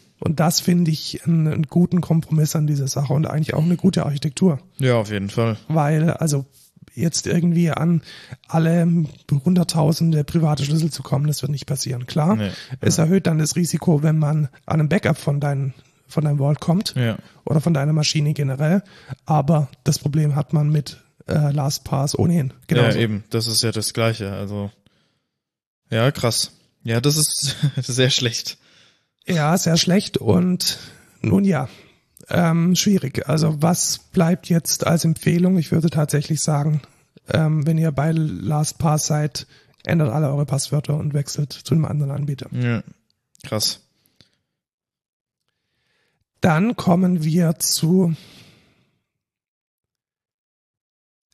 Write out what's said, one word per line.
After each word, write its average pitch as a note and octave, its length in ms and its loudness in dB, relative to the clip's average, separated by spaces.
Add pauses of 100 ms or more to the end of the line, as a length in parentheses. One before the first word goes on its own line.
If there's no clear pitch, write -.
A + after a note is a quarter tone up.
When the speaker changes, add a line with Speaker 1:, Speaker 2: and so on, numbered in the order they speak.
(200)
Speaker 1:
Und D#3 180 -2
das D#3+ 220 2
finde F3 320 2
ich - 340 -8
einen, D#3+ 220 2
einen D#3 160 -2
guten F3 360 2
Kompromiss D#3 540 0
an D3+ 140 0
dieser C#3+ 180 0
Sache C#3 280 -2
und D3+ 120 2
eigentlich - 280 -2
auch D3+ 100 2
eine F3 120 2
gute F3 300 2
Architektur. D3 540 0 (180)
Speaker 2:
Ja, B2+ 160 2
auf G#2+ 160 0
jeden G2+ 200 -2
Fall. A2+ 260 0 (100)
Speaker 1:
Weil, D#3 440 2
also, C#3+ 360 -2 (480)
jetzt - 320 -4
irgendwie E3+ 440 2
an E3 320 0 (460)
alle E3 380 2 (440)
Hunderttausende D#3+ 960 2
private D3+ 400 0
Schlüssel D#3 260 0
zu - 120 -10
kommen, C#3 240 -2
das D3+ 140 -2
wird C#3 100 -4
nicht C#3+ 140 -6
passieren. B2+ 420 -6
Klar, E3 300 0
Speaker 2:
Nee. G#2 140 -2 (300)
Speaker 1:
es - 180 0
Speaker 2:
Ja. D#3+ 60 2
Speaker 1:
erhöht F#3 220 2
dann D#3+ 120 2
das D#3 180 -2
Risiko, E3 460 0
wenn D#3 160 2
man D3+ 300 0 (180)
an - 140 0
einem D3+ 100 2
Backup D#3 260 0
von C#3+ 240 -4
dein-, C#3 320 -2 (340)
von - 180 -2
deinem D3 140 0
Vault C#3+ 220 0
kommt F3 340 0
Speaker 2:
Ja. A#2 220 0 (280)
Speaker 1:
oder D3+ 180 2
von E3+ 100 2
deiner D3 220 2
Maschine D3+ 400 0
generell. D3+ 480 0 (420)
Aber D3+ 460 2 (140)
das - 140 2
Problem D3 380 0
hat - 160 -4
man D3+ 180 2
mit, - 320 -2 (240)
äh, D3 260 2
LastPass C#3 680 -2
ohnehin. D#3+ 300 2
Speaker 2:
Ja, - 280 -4
Speaker 1:
Genauso. A#2 220 4
Speaker 2:
eben. G#2+ 320 0
Das A2+ 160 -2
ist A2 160 -2
ja A2+ 100 0
das G#2+ 220 -4
Gleiche. A2 380 0
Also, G2+ 380 -6 (1200)
ja, A#2 200 2
krass. - 420 -2 (320)
Ja, A#2 160 0
das D3 160 2
ist D3 400 -2 (100)
<laughs> C3+ 140 -4
sehr B2+ 300 0
schlecht. - 480 -4 (680)
Speaker 1:
Ja, D#3+ 320 2
sehr E3 200 2
schlecht F#3 420 2
und F3+ 600 0 (420)
nun F#3+ 240 2
ja, D3 240 0 (600)
ähm, E3+ 460 2
schwierig. F3+ 540 0
Also D#3 340 0
was - 360 0
bleibt E3+ 500 0
jetzt - 360 -2
als E3 200 2
Empfehlung? E3+ 540 2
Ich D#3 120 -2
würde E3 200 2
tatsächlich D3+ 500 0
sagen, D3+ 420 0 (500)
ähm, D#3 320 2
wenn D#3+ 140 2
ihr D#3+ 140 0
bei C#3+ 180 0
LastPass D#3 960 -2
seid, D3+ 400 -4 (380)
ändert D3+ 260 0
alle D3 180 0
eure C#3+ 160 -2
Passwörter C#3+ 520 -2
und D3+ 180 -4
wechselt C#3+ 380 -4
zu - 220 -4
einem D#3+ 100 2
anderen C#3+ 260 -2
Anbieter. C#3 420 -6
Speaker 2:
Ja, A#2+ 300 -2 (600)
krass. - 360 -4 (2500)
Speaker 1:
Dann F#3 340 2
kommen F3+ 480 0
wir D#3+ 380 0
zu E3+ 540 0 (3250)